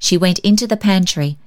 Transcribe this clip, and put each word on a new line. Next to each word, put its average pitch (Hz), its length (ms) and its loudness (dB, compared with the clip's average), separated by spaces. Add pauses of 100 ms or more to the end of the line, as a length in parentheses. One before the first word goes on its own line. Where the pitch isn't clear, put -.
She - 160 0
went 180 240 0
into 214 260 2
the 214 100 -2
pantry 180 720 -2